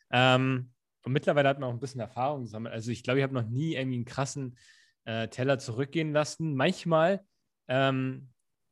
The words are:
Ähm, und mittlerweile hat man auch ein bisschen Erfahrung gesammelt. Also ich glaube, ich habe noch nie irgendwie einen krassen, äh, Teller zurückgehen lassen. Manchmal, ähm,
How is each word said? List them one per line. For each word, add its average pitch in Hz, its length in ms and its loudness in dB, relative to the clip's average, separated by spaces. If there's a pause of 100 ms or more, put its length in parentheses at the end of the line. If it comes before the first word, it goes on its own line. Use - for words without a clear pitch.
(120)
Ähm, 127 600 4 (320)
und 123 80 -4
mittlerweile 147 360 4
hat 139 100 2
man 135 120 -6
auch 113 40 -6
ein 113 60 -10
bisschen 131 200 -8
Erfahrung 131 420 -4
gesammelt. 113 320 -10
Also 113 180 -6
ich - 100 -8
glaube, 127 160 0
ich 139 60 4
habe 135 100 -2
noch 117 140 -2
nie 147 260 -2
irgendwie 131 240 -2
einen 120 60 -4
krassen, 131 540 -6 (460)
äh, 113 240 -4
Teller 131 300 0
zurückgehen 143 540 -4
lassen. 151 440 0
Manchmal, 165 680 2 (440)
ähm, 131 600 0 (420)